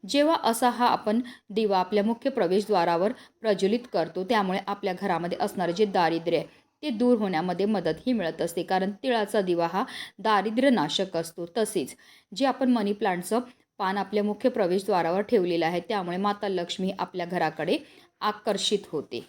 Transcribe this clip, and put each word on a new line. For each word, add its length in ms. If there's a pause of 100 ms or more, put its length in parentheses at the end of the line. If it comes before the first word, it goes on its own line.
जेव्हा 340
असा 260
हा 180
आपण 340 (280)
दिवा 300
आपल्या 240
मुख्य 260
प्रवेशद्वारावर 800 (300)
प्रज्वलित 520
करतो, 300
त्यामुळे 440
आपल्या 260
घरामध्ये 480
असणारे 320
जे 120
दारिद्र्य 520
आहे 100 (360)
ते 60
दूर 280
होण्यामध्ये 480
मदतही 480
मिळत 280
असते, 220
कारण 280 (120)
तिळाचा 380
दिवा 260
हा 160 (360)
दारिद्र्यनाशक 960
असतो. 280 (120)
तसेच 380 (400)
जे 100
आपण 260
मनी 220
प्लांटचं 460 (380)
पान 200
आपल्या 260
मुख्य 260
प्रवेशद्वारावर 720
ठेवलेलं 440
आहे, 140
त्यामुळे 380
माता 300
लक्ष्मी 520
आपल्या 260
घराकडे 520 (440)
आकर्षित 680
होते. 420